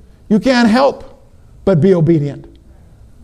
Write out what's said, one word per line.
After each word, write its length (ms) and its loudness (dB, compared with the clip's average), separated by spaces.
you 120 0
can't 280 0
help 560 -2
but 160 0
be 140 4
obedient. 540 -2